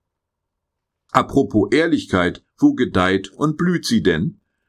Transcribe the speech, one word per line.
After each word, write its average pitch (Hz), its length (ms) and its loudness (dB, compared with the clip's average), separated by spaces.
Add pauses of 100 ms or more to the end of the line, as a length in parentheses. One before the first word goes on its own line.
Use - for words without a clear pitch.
(1120)
Apropos 113 600 0
Ehrlichkeit, 127 720 0 (140)
wo 147 160 4
gedeiht 95 640 0
und 147 240 -4
blüht 175 260 -2
sie 110 180 0
denn? 87 380 -2 (280)